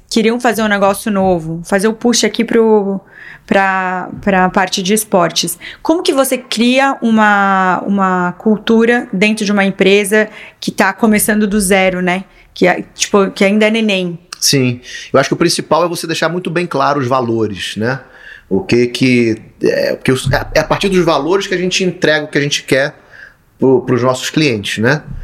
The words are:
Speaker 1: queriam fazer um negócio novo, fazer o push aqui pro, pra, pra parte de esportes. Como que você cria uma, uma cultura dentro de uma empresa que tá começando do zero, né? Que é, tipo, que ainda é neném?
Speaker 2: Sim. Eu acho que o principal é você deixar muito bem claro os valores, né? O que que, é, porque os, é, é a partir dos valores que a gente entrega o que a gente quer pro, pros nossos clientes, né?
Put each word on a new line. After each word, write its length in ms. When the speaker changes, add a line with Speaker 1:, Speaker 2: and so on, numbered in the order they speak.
Speaker 1:
queriam 300
fazer 220
um 60
negócio 440
novo, 520
fazer 240
o 60
push 320
aqui 200
pro, 540
pra, 600
pra 280
parte 340
de 100
esportes. 640
Como 220
que 100
você 240
cria 640
uma, 840
uma 460
cultura 760
dentro 320
de 80
uma 140
empresa 640
que 100
tá 240
começando 540
do 120
zero, 440
né? 220
Que 140
é, 160
tipo, 380
que 120
ainda 220
é 60
neném? 480
Speaker 2:
Sim. 400
Eu 80
acho 100
que 40
o 40
principal 480
é 20
você 180
deixar 240
muito 220
bem 160
claro 320
os 80
valores, 680
né? 220
O 140
que 260
que, 540
é, 320
porque 160
os, 200
é, 140
é 40
a 60
partir 240
dos 140
valores 440
que 80
a 20
gente 260
entrega 420
o 20
que 100
a 40
gente 220
quer 300
pro, 240
pros 220
nossos 260
clientes, 480
né? 240